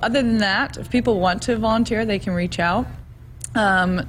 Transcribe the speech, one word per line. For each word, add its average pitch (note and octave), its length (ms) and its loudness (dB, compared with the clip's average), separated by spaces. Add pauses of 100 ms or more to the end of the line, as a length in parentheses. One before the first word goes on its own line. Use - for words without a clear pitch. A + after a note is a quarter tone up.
other B3+ 180 2
than A3+ 160 2
that, G3+ 380 0
if - 120 -10
people A#3+ 300 2
want F3+ 240 2
to A#3+ 140 0
volunteer, A3+ 500 0
they G3+ 140 0
can F#3+ 120 -4
reach F3 280 -2
out, F#3 260 2 (680)
um, F#3 520 2